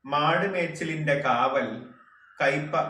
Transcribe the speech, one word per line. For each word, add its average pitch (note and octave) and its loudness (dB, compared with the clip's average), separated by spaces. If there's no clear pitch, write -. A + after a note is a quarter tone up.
മാടുമേച്ചിലിന്റെ D#3+ 0
കാവൽ, B2+ 0
കയ്പ D3+ 0